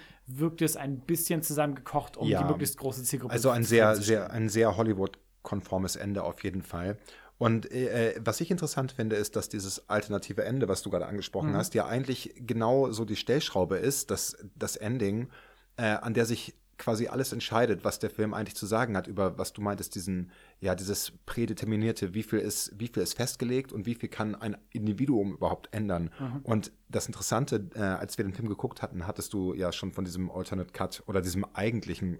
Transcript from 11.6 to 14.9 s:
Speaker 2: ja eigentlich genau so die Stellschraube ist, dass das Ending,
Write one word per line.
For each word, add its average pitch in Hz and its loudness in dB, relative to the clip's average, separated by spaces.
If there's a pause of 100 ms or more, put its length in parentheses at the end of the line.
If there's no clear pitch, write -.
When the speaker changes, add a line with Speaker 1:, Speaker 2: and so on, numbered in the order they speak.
Speaker 2:
ja 107 2
eigentlich 127 -2
genau 120 4
so 110 -2
die 104 -2
Stellschraube 95 2
ist, 117 0
dass - -2 (180)
das - -4
Ending, 110 0 (480)